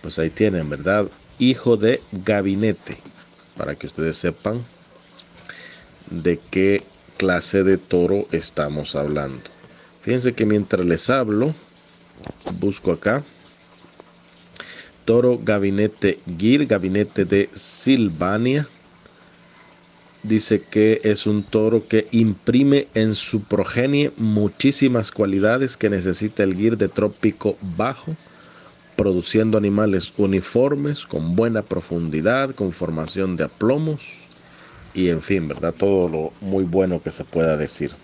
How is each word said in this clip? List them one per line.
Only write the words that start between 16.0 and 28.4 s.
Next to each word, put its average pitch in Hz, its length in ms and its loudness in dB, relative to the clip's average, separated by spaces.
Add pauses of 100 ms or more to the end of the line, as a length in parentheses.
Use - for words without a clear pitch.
Gir, 131 280 4
gabinete 101 580 0
de 98 300 2
Silvania. 113 1120 0 (1500)
Dice 107 380 0
que 107 440 2
es 104 240 0
un 104 160 0
toro 110 420 0
que 110 240 0
imprime 120 840 2
en 110 200 2
su 104 300 -4
progenie 131 720 0
muchísimas 110 960 0
cualidades 107 640 0
que 110 120 0
necesita 95 540 -2
el 95 140 0
Gir 110 200 2
de 104 120 0
trópico 104 680 -2 (200)
bajo, 131 400 -6 (800)